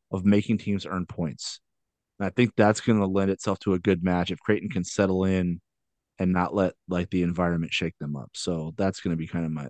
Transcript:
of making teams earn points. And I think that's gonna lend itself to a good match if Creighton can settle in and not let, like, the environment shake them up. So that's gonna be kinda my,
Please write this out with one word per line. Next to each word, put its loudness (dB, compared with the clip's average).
of -2
making 4
teams -4
earn -6
points. -8
And -2
I -4
think 2
that's 6
gonna 2
lend 2
itself -2
to 0
a -2
good 2
match 0
if -6
Creighton 0
can -4
settle 0
in 0
and 2
not 0
let, 2
like, -2
the 0
environment 0
shake -4
them -8
up. -14
So -6
that's -2
gonna -2
be -6
kinda -4
my, -8